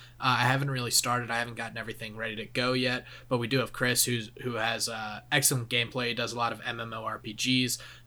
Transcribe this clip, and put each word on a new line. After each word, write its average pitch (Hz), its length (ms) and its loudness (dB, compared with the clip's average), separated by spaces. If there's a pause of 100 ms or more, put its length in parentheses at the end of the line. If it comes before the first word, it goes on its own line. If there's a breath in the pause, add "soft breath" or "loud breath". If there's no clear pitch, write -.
(200 soft breath)
uh, 127 180 6
I 123 60 4
haven't 139 260 4
really 123 220 -2
started. 120 380 2
I 117 100 2
haven't 117 160 -4
gotten 113 200 -6
everything 110 400 -8
ready 110 200 -6
to 104 100 -8
go 127 260 0
yet. 127 320 0 (240 soft breath)
But 123 100 2
we 120 100 -2
do 131 100 4
have 113 140 0
Chris, 123 340 2
who's, 117 240 -2 (120)
who 123 120 -2
has, 113 340 0
uh, 107 320 -8 (100)
excellent 139 380 4
gameplay. 120 400 0
He 120 60 -2
does 117 180 -2
a 120 60 -6
lot 117 140 0
of 110 120 -8
M 120 160 -6
M 113 140 -8
O 113 100 -8
R 110 140 -6
P 107 160 -10
Gs. 127 440 2 (280 soft breath)